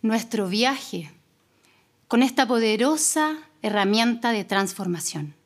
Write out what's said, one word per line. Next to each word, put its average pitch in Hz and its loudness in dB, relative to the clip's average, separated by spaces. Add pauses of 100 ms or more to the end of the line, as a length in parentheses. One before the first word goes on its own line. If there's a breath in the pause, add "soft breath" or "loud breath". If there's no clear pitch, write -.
nuestro 220 -2
viaje 214 -2 (960 soft breath)
con 233 4
esta 254 2
poderosa 233 0 (240)
herramienta 226 2
de 208 -2
transformación 175 -4 (120)